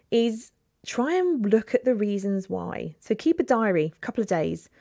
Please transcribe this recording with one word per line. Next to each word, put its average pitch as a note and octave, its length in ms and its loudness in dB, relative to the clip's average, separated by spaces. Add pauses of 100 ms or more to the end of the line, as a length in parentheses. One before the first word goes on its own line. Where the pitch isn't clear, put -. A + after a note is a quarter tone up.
(120)
is A#3 400 0 (340)
try C#4 280 -2
and F4 360 0
look A3 240 2
at B3 120 2
the B3+ 100 4
reasons G3+ 540 -2
why. F3 500 -6
So - 160 -2
keep - 240 2
a F4 40 2
diary, F#3+ 520 2
a - 60 -20
couple - 200 -6
of G3+ 60 -2
days. E3 420 -2 (120)